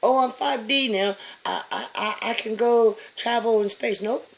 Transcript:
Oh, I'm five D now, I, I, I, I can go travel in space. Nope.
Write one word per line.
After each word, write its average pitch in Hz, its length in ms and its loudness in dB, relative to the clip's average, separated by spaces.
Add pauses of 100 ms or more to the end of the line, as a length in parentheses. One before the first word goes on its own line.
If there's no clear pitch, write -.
Oh, 262 220 4
I'm 254 80 0
five 254 360 -4
D 269 200 2
now, 202 280 0 (300)
I, - 260 -4
I, - 240 -6
I, 214 360 -4
I - 20 0
can 220 220 -2
go 233 420 4 (180)
travel 226 460 2
in 208 80 0
space. 196 320 -4
Nope. 226 260 -4 (100)